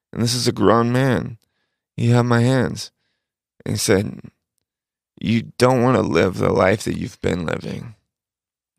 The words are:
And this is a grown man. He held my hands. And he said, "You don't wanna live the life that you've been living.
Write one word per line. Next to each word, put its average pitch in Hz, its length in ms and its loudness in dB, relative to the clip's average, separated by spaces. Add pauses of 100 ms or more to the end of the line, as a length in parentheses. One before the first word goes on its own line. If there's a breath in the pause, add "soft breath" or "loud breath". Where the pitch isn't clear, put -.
(140)
And - 80 -4
this 117 140 -2
is 123 120 -4
a 120 40 2
grown 113 400 4
man. 127 480 -2 (580)
He 117 120 2
held 120 180 4
my 117 140 4
hands. 123 500 0 (760)
And 107 80 -6
he 107 60 -4
said, 104 420 0 (1000)
"You 113 380 -2
don't 123 240 4
wanna 117 220 2
live 92 340 0
the 98 160 0
life 98 300 2
that 85 160 -6
you've - 220 -10
been 90 260 -4
living. - 480 -10 (840)